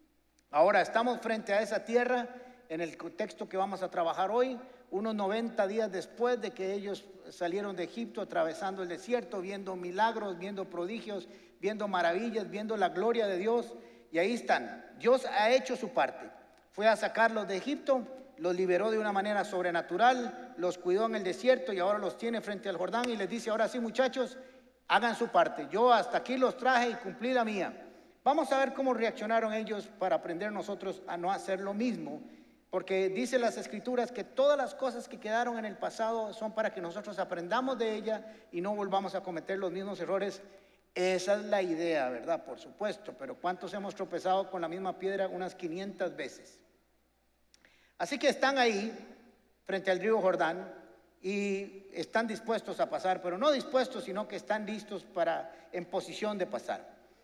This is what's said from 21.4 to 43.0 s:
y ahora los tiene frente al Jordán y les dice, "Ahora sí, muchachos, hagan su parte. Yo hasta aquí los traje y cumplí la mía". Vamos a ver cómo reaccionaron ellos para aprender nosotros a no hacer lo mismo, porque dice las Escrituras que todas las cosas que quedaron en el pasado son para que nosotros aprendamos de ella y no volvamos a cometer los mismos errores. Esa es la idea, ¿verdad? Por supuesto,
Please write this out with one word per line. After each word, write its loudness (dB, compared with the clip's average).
y -2
ahora 2
los -4
tiene -2
frente -6
al -4
Jordán 0
y 0
les -2
dice, -4
"Ahora 2
sí, -4
muchachos, 0
hagan 4
su 0
parte. 4
Yo 8
hasta 4
aquí -2
los 2
traje 4
y -4
cumplí -4
la 4
mía". -2
Vamos 4
a 4
ver 2
cómo 2
reaccionaron 0
ellos -4
para 2
aprender -4
nosotros -6
a -6
no 0
hacer -2
lo -4
mismo, -2
porque 2
dice 0
las 2
Escrituras -2
que -6
todas 4
las -2
cosas -4
que -14
quedaron 0
en -6
el -8
pasado -2
son -6
para 0
que -8
nosotros -8
aprendamos 0
de 0
ella -4
y -4
no -2
volvamos 0
a -2
cometer -6
los -2
mismos -6
errores. -2
Esa 4
es -4
la 4
idea, 2
¿verdad? -2
Por -10
supuesto, -6